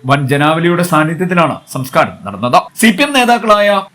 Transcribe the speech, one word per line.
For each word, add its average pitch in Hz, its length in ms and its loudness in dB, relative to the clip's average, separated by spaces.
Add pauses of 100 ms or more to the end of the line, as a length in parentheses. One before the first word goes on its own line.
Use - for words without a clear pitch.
വൻ 139 120 2 (100)
ജനാവലിയുടെ 165 640 0
സാന്നിധ്യത്തിലാണ് 160 640 0 (180)
സംസ്കാരം 139 400 -2 (100)
നടന്നത്. 101 320 -2 (240)
സി 226 160 4
പി 233 80 0
എം 294 120 -4
നേതാക്കളായ 226 520 2 (260)